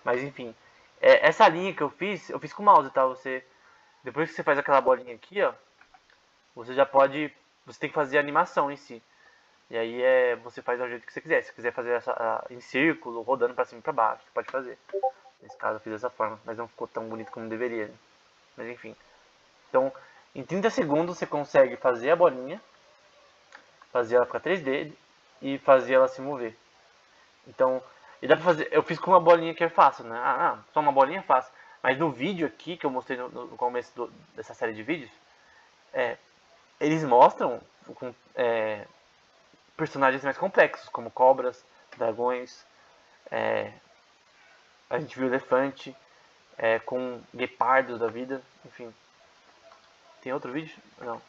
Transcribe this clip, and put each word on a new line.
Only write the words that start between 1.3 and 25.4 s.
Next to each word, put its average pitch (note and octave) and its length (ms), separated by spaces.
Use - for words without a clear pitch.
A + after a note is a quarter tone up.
linha F3 240
que D3+ 100
eu C#3 60
fiz, F#3+ 400
eu C#3+ 100
fiz D3+ 140
com G3+ 100
o - 20
mouse, D#3 260
tá? C3 140
Você, C3 380
depois C#3 280
que - 60
você E3+ 80
faz C#3+ 140
aquela C#3+ 220
bolinha B2 340
aqui, F#3+ 280
ó, C3 120
você B2 180
já C3+ 120
pode, C#3 480
você B2+ 140
tem C#3+ 100
que - 60
fazer C#3+ 220
a D3 40
animação D3 500
em C#3+ 60
si. A#2 260
E A#2+ 80
aí A#2 240
é, B2+ 360
você A#2+ 260
faz B2 180
do B2 80
jeito A#2 200
que - 40
você - 80
quiser. D3+ 220
Se - 100
quiser A#2 220
fazer A#2+ 160
essa, A#2+ 220
a, A2+ 420
em A#2+ 80
círculo, C3 600
rodando B2 320
pra B2 100
cima A#2 140
e - 20
pra D#3 100
baixo, A#2 320
você - 80
pode - 200
fazer. B2+ 260
Nesse - 160
caso A2 200
eu - 20
fiz A2 140
dessa A2 180
forma, G#2+ 340
mas A2+ 100
não A#2 120
ficou - 200
tão A2+ 220
bonito A2 220
como A2+ 180
deveria, A2+ 380
né? - 80
Mas A#2 120
enfim. A#2 280
Então, C3 240
em C3+ 80
trinta G3 260
segundos E3+ 480
você - 80
consegue C#3 520
fazer B2 340
a E3+ 40
bolinha, D#3 460
fazer A#2+ 260
ela A#2+ 100
ficar - 120
três E3+ 220
D D3 320